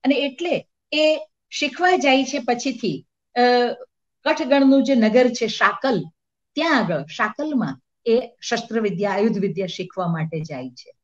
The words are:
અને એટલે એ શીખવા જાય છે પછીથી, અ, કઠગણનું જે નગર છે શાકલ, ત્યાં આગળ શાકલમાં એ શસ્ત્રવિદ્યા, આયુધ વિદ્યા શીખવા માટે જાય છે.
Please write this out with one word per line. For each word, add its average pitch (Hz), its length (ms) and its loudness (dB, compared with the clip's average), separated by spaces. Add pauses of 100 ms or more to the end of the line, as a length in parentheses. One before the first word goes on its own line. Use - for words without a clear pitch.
અને 269 100 2
એટલે 277 540 -4 (240)
એ 311 360 2 (220)
શીખવા 359 460 0
જાય 269 280 2
છે 277 140 -6
પછીથી, 240 680 -4 (280)
અ, 240 60 0 (840)
કઠગણનું 277 600 4
જે 269 100 2
નગર 233 340 4
છે 240 180 -2
શાકલ, 214 560 0 (520)
ત્યાં 294 300 0
આગળ 156 200 -4
શાકલમાં 214 760 -4 (260)
એ 233 140 4 (220)
શસ્ત્રવિદ્યા, 208 720 -2
આયુધ 202 260 0
વિદ્યા 185 280 -4
શીખવા 180 400 -8
માટે 160 340 -4
જાય 131 300 -10
છે. - 340 -20